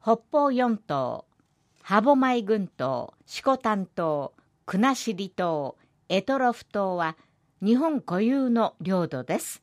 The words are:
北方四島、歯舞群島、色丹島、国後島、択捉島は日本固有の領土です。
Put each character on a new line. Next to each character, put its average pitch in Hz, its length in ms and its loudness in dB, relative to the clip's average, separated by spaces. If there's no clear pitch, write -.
北 226 160 2
方 285 200 4
四 240 260 2
島、 131 480 -4
歯 202 200 2
舞 254 420 4
群 202 240 0
島、 127 460 -6
色 - 320 -2
丹 214 280 -2
島、 151 480 -4
国 208 220 2
後 202 420 -2
島、 156 460 -4
択 196 260 0
捉 247 380 0
島 190 240 -2
は 160 220 -4
日 214 140 4
本 302 260 0
固 180 200 -2
有 262 280 2
の 226 320 0
領 180 260 0
土 131 160 -6
で 165 160 -2
す。 - 240 -12